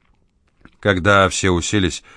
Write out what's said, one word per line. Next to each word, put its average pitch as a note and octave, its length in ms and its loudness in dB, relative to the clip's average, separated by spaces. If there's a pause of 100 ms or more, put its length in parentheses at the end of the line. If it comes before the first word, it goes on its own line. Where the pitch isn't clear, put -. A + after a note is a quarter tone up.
(800)
Когда G2 500 2
все F#2+ 220 -2
уселись, F2 520 -4 (140)